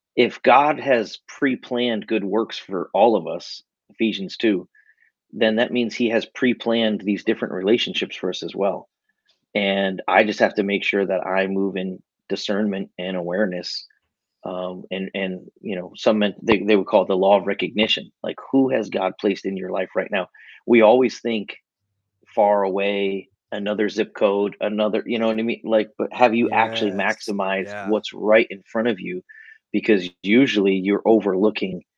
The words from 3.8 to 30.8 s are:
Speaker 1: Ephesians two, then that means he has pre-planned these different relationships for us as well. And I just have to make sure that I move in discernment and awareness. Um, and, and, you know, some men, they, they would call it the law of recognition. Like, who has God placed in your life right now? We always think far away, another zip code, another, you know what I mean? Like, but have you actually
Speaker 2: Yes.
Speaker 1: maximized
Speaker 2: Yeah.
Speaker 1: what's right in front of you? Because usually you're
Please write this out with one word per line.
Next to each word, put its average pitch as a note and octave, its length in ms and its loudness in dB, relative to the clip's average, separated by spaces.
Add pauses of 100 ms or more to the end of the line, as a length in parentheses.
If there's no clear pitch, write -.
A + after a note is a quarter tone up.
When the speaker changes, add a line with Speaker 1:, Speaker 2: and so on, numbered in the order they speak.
Speaker 1:
Ephesians G2 480 -4
two, G#2+ 320 0 (600)
then A2 260 0
that A#2 160 0
means A#2+ 220 -2
he A#2+ 140 0
has A2+ 160 0
pre-planned A2+ 760 0
these F#2+ 220 -2
different A2+ 300 -2
relationships F#2+ 640 0
for - 140 -4
us F2+ 140 -8
as F#2 120 -10
well. - 340 -4 (680)
And G2 520 -2
I G2 160 6
just G#2 160 -2
have G#2+ 160 2
to G#2 80 0
make G2 200 -2
sure G2 220 0
that F#2 200 -2
I F#2+ 220 0
move G2 300 -2
in F#2 240 -6 (280)
discernment G2+ 680 -4
and F#2 180 -6
awareness. F2+ 680 -4 (580)
Um, F#2 480 -8
and, F#2+ 240 -6
and, F#2 360 -6 (100)
you G2+ 140 -8
know, F2+ 200 -10
some A2 240 2
men, G#2 240 0
they, G#2+ 180 4
they G#2 140 4
would F#2+ 120 2
call G2 160 4
it - 60 -4
the F#2+ 80 2
law G2 220 6
of F2+ 80 -4
recognition. G#2 640 -2 (120)
Like, - 140 -6 (140)
who C3+ 180 4
has A2+ 200 -2
God F#2+ 300 -4
placed G2+ 260 -2
in G2 120 -4
your F#2 140 -8
life F#2 240 -4
right - 160 -4
now? F#2+ 180 -4 (380)
We A#2 140 8
always A#2 400 6
think A2 360 -6 (760)
far G#2 280 4
away, G2 680 -2 (220)
another G#2 380 -2
zip G#2 260 -4
code, G2+ 460 0
another, G#2+ 440 -2
you A2+ 140 -4
know A2+ 80 0
what A2 120 0
I A2+ 40 -2
mean? A#2 200 -6
Like, A2 340 0
but - 160 -6
have A#2 220 2
you A#2 160 2
actually A2+ 400 0
Speaker 2:
Yes. F#2+ 100 -6
Speaker 1:
maximized G2 640 -4
Speaker 2:
Yeah. G#2 160 -12
Speaker 1:
what's G2+ 300 -4
right G#2 360 4
in F#2+ 140 -16
front A2+ 260 -6
of F#2+ 100 -4
you? F2+ 240 -10 (480)
Because G2+ 380 2 (140)
usually G#2 520 4
you're G2 300 0